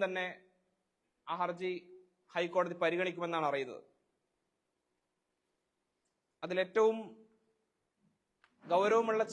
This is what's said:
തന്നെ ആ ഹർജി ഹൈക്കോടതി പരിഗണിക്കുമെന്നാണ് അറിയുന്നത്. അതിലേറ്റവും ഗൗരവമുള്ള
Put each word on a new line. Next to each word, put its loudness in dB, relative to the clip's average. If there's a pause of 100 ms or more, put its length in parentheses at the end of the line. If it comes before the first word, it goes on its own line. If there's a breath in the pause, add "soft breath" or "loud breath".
തന്നെ -4 (1000)
ആ -4
ഹർജി -2 (640)
ഹൈക്കോടതി 0
പരിഗണിക്കുമെന്നാണ് 0
അറിയുന്നത്. -4 (2500)
അതിലേറ്റവും 2 (1700)
ഗൗരവമുള്ള 4 (120)